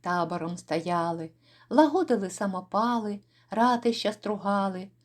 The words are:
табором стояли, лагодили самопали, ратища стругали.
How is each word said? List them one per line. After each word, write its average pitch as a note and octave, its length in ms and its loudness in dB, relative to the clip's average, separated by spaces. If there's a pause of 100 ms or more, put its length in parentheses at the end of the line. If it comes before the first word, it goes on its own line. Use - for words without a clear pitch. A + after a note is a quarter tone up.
табором F3 560 -2
стояли, E3+ 720 -2 (400)
лагодили C4+ 600 4
самопали, G#3 920 -2 (300)
ратища A#3 600 2
стругали. G3 760 -2 (160)